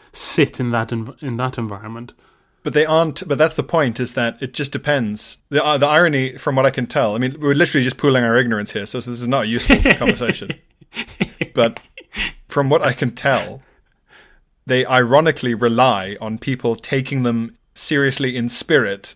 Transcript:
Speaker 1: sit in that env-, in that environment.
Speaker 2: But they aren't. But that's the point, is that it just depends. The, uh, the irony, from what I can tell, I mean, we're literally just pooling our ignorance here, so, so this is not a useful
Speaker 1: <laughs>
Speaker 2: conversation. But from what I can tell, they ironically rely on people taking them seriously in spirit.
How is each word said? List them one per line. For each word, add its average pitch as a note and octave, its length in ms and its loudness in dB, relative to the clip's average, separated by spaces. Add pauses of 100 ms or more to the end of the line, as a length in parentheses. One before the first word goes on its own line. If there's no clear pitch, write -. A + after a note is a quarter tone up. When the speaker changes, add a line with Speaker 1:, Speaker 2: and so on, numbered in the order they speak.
(120)
Speaker 1:
sit - 480 2
in B2 120 0
that A2+ 180 0
env-, A2+ 320 -6
in B2 160 -6
that B2+ 200 -4
environment. A2 540 -8 (520)
Speaker 2:
But C#3+ 80 -4
they D3+ 140 4
aren't. D#3+ 400 0
But C#3 120 -2
that's D3+ 180 2
the C3+ 60 -4
point, C#3+ 380 0
is A#2+ 140 -4
that A#2 280 -2
it C3 100 -8
just C#3 200 -6
depends. A#2+ 680 -2 (100)
The, C#3+ 160 2
uh, D3+ 140 2
the C#3 100 4
irony, D3 500 4
from C#3 180 -2
what C3 100 4
I B2+ 40 6
can B2 160 -4
tell, A#2 280 0
I A2+ 40 -2
mean, C3 220 -2
we're C#3+ 140 2
literally D3+ 300 2
just B2+ 120 -4
pooling C3 280 2
our A#2 120 4
ignorance A2+ 360 0
here, G#2 140 -6
so, B2+ 140 -8
so B2 100 -10
this A#2+ 100 -8
is A#2+ 80 -6
not B2+ 160 0
a - 20 -4
useful A#2+ 360 2
Speaker 1:
<laughs> B3+ 120 4
Speaker 2:
conversation. - 560 -2 (1040)
But A#2 260 0 (680)
from C#3 200 0
what D#3+ 140 4
I C3 100 2
can B2 220 -4
tell, G#2+ 480 -2 (1040)
they B2+ 200 2
ironically C3 680 4
rely A2+ 640 2
on A2 180 -6
people B2 380 -4
taking C3+ 460 -4
them A#2 340 -2 (180)
seriously C3+ 640 -2
in A#2+ 120 -2
spirit. A2+ 680 0